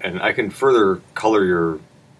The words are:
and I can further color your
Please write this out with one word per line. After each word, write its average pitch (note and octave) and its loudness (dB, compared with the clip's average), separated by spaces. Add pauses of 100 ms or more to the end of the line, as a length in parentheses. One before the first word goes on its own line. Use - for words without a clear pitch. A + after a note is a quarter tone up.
and F2+ -8
I A2 -2
can G#2+ -4
further G#2+ 2 (120)
color A2 2
your E2+ -2 (400)